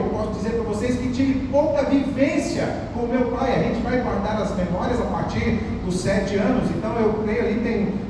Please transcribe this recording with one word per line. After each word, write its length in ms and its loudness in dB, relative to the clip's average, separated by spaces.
posso 200 -2
dizer 180 -2
pra 100 0
vocês 240 0
que 160 -2
tive 360 2
pouca 380 2
vivência 840 2
com 140 -2
meu 240 0
pai. 240 0
A 80 2
gente 180 0
vai 180 0
guardar 400 -2
as 160 -2
memórias 460 0
a 40 -2
partir 540 0
dos 180 -2
sete 340 0
anos, 340 2
então 300 -2
eu 240 2
creio 180 0
ali, 200 0
tem 320 0